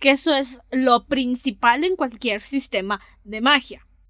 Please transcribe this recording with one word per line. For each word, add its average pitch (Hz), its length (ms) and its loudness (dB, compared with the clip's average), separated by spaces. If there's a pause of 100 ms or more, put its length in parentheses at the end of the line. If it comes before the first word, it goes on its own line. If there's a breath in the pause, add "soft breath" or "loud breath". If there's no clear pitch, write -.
que 277 100 4
eso 277 240 2
es 262 260 -2 (120)
lo 262 340 2
principal 247 800 0
en 370 100 0
cualquier 226 460 -4
sistema 202 600 -4 (220 soft breath)
de 214 180 -12
magia. 269 460 0 (240)